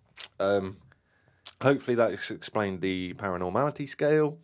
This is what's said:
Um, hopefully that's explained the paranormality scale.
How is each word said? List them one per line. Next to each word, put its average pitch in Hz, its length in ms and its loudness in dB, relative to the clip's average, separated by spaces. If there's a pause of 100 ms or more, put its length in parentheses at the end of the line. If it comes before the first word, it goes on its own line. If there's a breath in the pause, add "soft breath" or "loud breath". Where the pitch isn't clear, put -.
(400)
Um, 98 380 0 (840)
hopefully 131 320 4
that's 110 380 2
explained 95 480 -2
the 92 340 -2
paranormality 101 760 -2
scale. 151 560 2